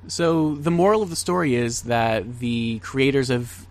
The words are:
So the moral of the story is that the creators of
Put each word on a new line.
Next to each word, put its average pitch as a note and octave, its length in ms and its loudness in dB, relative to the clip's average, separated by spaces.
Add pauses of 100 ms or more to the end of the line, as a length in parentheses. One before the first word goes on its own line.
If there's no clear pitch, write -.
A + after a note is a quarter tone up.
So D#3+ 480 0
the D3 160 -2
moral G3 320 4
of F3+ 60 -6
the E3 60 -8
story E3+ 400 0
is A#2+ 280 -2
that A#2 560 0
the A#2 400 -2
creators C3+ 500 2
of A#2+ 420 -4